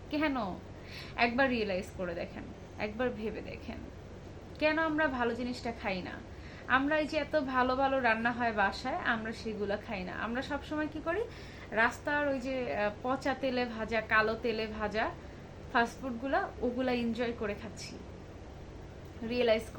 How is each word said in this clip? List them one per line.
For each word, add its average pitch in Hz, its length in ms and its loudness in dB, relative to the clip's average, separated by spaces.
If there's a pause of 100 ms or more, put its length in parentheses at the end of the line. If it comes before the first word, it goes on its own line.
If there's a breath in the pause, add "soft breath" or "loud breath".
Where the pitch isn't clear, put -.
কেন? 294 280 4 (800 loud breath)
একবার 240 340 6
রিয়েলাইজ 208 360 2 (120)
করে 175 180 -2
দেখেন, 175 280 -6 (360)
একবার 214 300 0
ভেবে 214 320 -4
দেখেন। - 580 -10 (600)
কেন 311 160 4 (120)
আমরা 311 160 4 (120)
ভালো 233 220 2
জিনিসটা 247 320 -4 (100)
খাই 190 260 0
না? - 80 -8 (640 loud breath)
আমরা 285 220 4
এই 302 120 2
যে 311 140 0
এত - 100 0 (200)
ভালো 254 260 4
ভালো 269 160 4 (100)
রান্না 226 240 4
হয় 233 300 2
বাসায়, 254 380 2 (140)
আমরা 220 180 -2 (100)
সেগুলো 202 340 -2 (120)
খাই 202 220 -4
না। - 40 -6 (120)
আমরা 240 160 0
সবসময় 294 520 -2
কি 311 140 -6
করি? 370 140 2 (500 loud breath)
রাস্তার 285 560 2
ওই 269 120 2
যে, 262 160 -2 (160)
আহ, 208 200 2 (120)
পচা 269 380 2
তেলে 247 220 2 (120)
ভাজা, 220 260 0
কালো 220 420 6
তেলে 220 240 2 (100)
ভাজা 214 280 2 (640 loud breath)
ফাস্টফুডগুলা, 254 680 2 (220)
ওগুলা 254 300 2
এনজয় 240 500 2
করে 208 200 -2
খাচ্ছি। - 320 -10 (1400)
রিয়েলাইজ 233 380 6 (120)